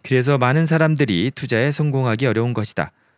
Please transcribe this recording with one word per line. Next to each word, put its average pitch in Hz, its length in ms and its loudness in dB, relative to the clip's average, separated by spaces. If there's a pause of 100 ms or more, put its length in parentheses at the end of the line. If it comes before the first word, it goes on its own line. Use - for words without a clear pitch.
그래서 131 340 2
많은 131 280 2
사람들이 147 680 2
투자에 127 360 -2
성공하기 135 540 -2
어려운 117 280 0
것이다. 104 380 -6 (260)